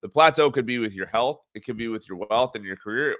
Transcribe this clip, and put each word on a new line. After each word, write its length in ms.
The 60
plateau 440
could 140
be 120
with 160
your 120
health, 340
it 100
could 120
be 120
with 200
your 100
wealth 240
and 100
your 120
career, 440